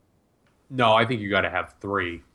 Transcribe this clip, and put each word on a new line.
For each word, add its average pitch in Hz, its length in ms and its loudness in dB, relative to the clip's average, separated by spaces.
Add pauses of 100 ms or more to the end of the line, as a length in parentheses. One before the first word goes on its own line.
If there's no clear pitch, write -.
(680)
No, 123 240 2
I 113 140 4
think 110 160 -4
you 101 80 -8
gotta 95 180 0
have 87 320 -6
three. 90 420 -6 (120)